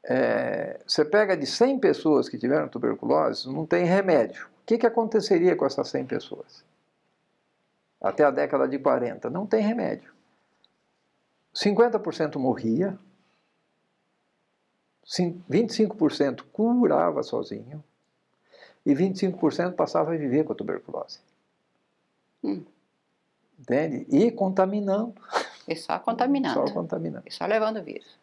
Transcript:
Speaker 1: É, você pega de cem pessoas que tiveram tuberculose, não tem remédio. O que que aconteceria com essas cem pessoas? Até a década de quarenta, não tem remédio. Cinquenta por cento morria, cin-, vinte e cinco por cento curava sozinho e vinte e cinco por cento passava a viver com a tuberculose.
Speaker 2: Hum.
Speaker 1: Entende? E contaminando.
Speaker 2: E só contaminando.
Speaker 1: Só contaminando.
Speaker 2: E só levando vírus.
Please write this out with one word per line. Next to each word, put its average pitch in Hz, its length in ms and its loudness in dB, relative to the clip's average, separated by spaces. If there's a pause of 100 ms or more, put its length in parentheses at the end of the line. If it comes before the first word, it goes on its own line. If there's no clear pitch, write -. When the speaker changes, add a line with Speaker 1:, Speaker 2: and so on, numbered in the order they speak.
(100)
Speaker 1:
É, 120 760 0
você - 180 2
pega 196 320 2
de 139 100 -4
cem 262 320 2
pessoas 151 500 4
que - 100 -10
tiveram 143 300 0
tuberculose, 123 840 0
não 151 140 -6
tem 175 180 2
remédio. 175 640 2 (160)
O - 40 -20
que 226 120 2
que 233 80 2
aconteceria 208 680 2
com 139 120 0
essas 135 220 -2
cem 135 160 -4
pessoas? - 600 -10 (1400)
Até 120 240 2
a 139 60 6
década 135 380 0
de 135 100 -4
quarenta, 123 500 -2
não 180 160 -6
tem 220 160 0
remédio. - 520 -4 (1400)
Cinquenta 220 460 2
por 175 160 -4
cento 151 240 -2
morria, 127 580 0 (2000)
cin-, 175 440 -4
vinte 202 220 2
e - 40 -10
cinco 214 220 0
por 151 160 2
cento 131 400 -2
curava 180 680 2
sozinho 113 600 -8 (1040)
e 143 80 4
vinte 185 220 0
e - 20 -12
cinco 185 200 -2
por 151 140 2
cento 180 220 -2
passava 160 380 0
a 165 40 -2
viver 151 280 0
com 156 80 -6
a - 40 -4
tuberculose. - 640 -8 (1200)
Speaker 2:
Hum. - 200 -6 (960)
Speaker 1:
Entende? 143 500 -2
E 220 220 4
contaminando. 196 840 0 (520)
Speaker 2:
E 160 80 -4
só - 240 -4
contaminando. 247 560 0 (140)
Speaker 1:
Só - 40 -4
contaminando. 165 540 -6
Speaker 2:
E - 60 -16
só - 140 -8
levando 214 360 0
vírus. - 400 -16